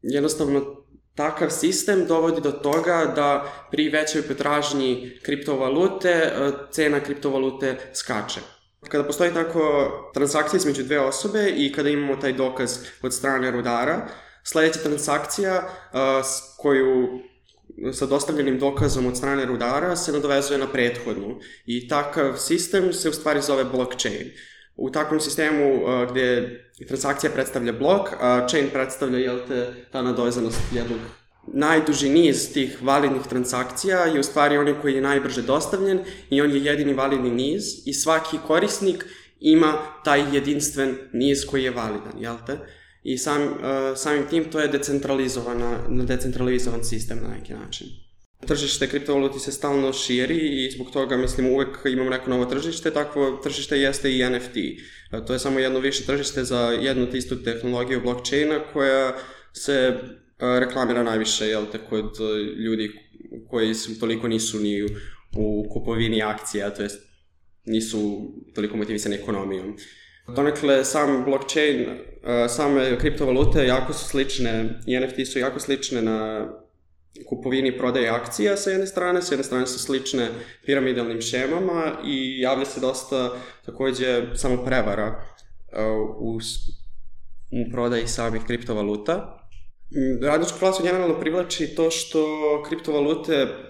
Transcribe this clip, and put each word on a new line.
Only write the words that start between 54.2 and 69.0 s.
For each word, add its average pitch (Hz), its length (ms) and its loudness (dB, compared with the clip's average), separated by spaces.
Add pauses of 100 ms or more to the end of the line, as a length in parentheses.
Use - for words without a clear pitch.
N 127 140 2
F - 180 -4
T. 113 60 -2 (520)
E, 110 140 -6
to 127 80 -2
je 127 60 -2
samo 135 200 0
jedno 131 200 2
više 135 260 -2
tržište 139 380 -2
za 123 160 0 (220)
jednu 127 240 2
te 127 120 -4
istu 127 260 -6
tehnologiju 123 580 -2
blockchaina 139 580 0 (140)
koja 135 400 2 (400)
se, - 200 -2
e, 127 840 0
reklamira 123 440 2
najviše, 110 440 0
jel 107 240 0
te, 113 80 -8 (100)
kod, 107 300 -2
e, 107 200 -2 (220)
ljudi 110 300 -2 (580)
koji 110 240 2
su, 110 260 -8
toliko 113 280 -2
nisu 110 320 0
ni 104 240 0
u, 104 40 -2 (500)
u 107 360 0
kupovini 113 480 0
akcija, 104 480 -4
to 101 140 -6
jest 101 160 -8 (640)
nisu 107 640 -2 (240)
toliko 104 220 -4
motivisani 104 380 -4